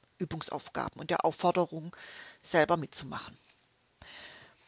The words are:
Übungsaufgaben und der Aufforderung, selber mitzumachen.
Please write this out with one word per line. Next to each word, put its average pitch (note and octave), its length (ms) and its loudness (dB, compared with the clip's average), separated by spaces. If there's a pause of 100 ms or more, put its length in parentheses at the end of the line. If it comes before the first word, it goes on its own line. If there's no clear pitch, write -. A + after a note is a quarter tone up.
(180)
Übungsaufgaben - 840 -6
und D#3 80 -8
der - 160 2
Aufforderung, E3 680 2 (480)
selber E3 360 6
mitzumachen. - 600 -8 (1300)